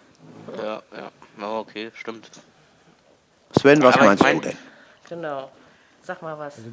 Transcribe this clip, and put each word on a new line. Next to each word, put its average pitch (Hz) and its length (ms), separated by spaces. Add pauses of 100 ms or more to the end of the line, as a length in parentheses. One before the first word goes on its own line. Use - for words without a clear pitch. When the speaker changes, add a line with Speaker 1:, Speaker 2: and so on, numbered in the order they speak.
(580)
Speaker 1:
Ja, 107 240 (160)
ja. - 140 (280)
Ja, 107 200
okay, 107 360
stimmt. 113 340 (1300)
Speaker 2:
Sven, 143 260
was 127 120
Speaker 1:
Aber 135 80
ich - 60
Speaker 2:
meinst - 140
Speaker 1:
mein 139 180
Speaker 2:
du - 80
denn? - 80 (520)
Speaker 3:
Genau. 147 420 (500)
Sag 180 200
mal 156 160
was. 143 200
Speaker 4:
Also 113 160